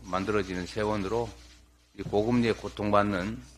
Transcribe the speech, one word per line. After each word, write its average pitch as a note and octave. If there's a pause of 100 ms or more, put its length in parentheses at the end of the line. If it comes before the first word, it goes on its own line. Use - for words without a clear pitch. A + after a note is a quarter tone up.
만들어지는 F#2
세원으로 G#2+ (680)
이 G2
고금리에 A2+
고통받는 G2+ (180)